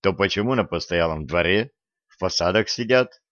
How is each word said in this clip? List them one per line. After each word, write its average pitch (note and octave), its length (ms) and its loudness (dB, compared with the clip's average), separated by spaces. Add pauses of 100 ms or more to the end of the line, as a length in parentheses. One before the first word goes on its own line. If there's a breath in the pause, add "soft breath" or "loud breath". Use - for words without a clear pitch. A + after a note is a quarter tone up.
то G2 120 0
почему G#2 420 0
на A2 80 0
постоялом E2 600 -2
дворе, F2 460 0 (360)
в - 120 -20
посадах F#2 500 0
сидят B2+ 520 0 (100)